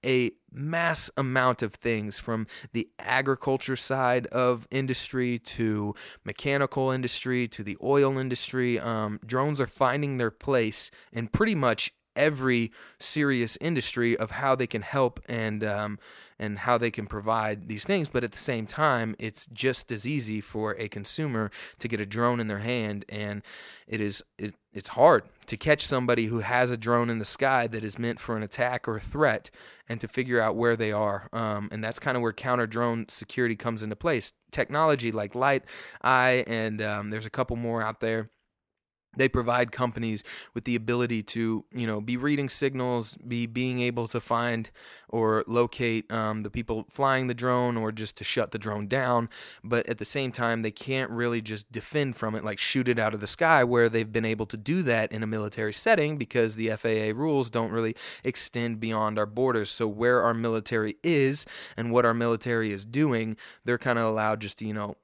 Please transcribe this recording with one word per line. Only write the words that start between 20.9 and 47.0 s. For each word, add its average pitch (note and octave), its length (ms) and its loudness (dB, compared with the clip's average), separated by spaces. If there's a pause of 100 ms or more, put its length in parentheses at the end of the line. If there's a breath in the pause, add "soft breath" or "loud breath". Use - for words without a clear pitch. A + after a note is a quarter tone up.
to - 80 -6
get A2+ 120 -2
a G#2 60 -2
drone A#2+ 340 2
in A2 80 -2
their G2+ 120 -2
hand, G#2+ 500 -2
and G#2 320 -6 (460 loud breath)
it A2 120 -6
is, G#2 240 -4 (140)
it, G#2 160 -6 (180)
it's - 180 -12
hard C3+ 340 8 (240)
to A2+ 100 -6
catch D3+ 300 2
somebody B2 400 2
who A2+ 140 -2
has B2 280 2
a B2 80 -2
drone A#2 320 2
in A#2 80 -2
the G#2+ 80 -4
sky C3 400 2
that A2 180 -4
is G#2 140 -6
meant A#2 220 -4
for A2+ 180 -4
an G#2+ 60 -4
attack B2 440 -2
or A2 100 -2
a G#2+ 40 -6
threat C#3 480 0 (400 loud breath)
and A#2 100 -4
to A#2 80 -8
figure B2 320 2
out A2 160 2
where A#2 200 4
they A2 160 0
are. G#2 420 -2
Um, G#2+ 380 -2
and A2 120 -6
that's A2+ 140 -6
kinda B2+ 220 0
where A#2 120 0
counter B2 360 0
drone A#2 420 -2
security - 460 -2
comes A2+ 260 -4
into G#2+ 140 -6
place. D3 380 -2 (180)
Technology C#3+ 600 2
like G#2 220 -4
Light C3 300 2 (400 loud breath)
Eye, B2+ 420 6
and, A2 340 -2
um, G#2 300 -4
there's A2 160 -6
a A2 60 -10
couple B2 240 -4
more A#2 260 -2
out A2 200 -4
there. A2+ 280 -2 (840)
They C3 140 4
provide B2 420 2
companies A#2 520 -4 (320 loud breath)
with A#2 80 -4
the A#2+ 120 0
ability A#2 480 0
to, A2+ 480 -2
you A#2+ 140 -4
know, G#2+ 160 -2
be B2 160 -2
reading C#3 320 0
signals, B2+ 640 -2
be A#2+ 300 -4
being B2 340 -2
able A#2+ 280 0
to A#2+ 120 -2
find A#2 520 -2 (360 loud breath)
or A2 380 2
locate, A#2 640 0
um, A2 300 -2
the G#2 80 -6
people A2+ 400 -6
flying C3 380 2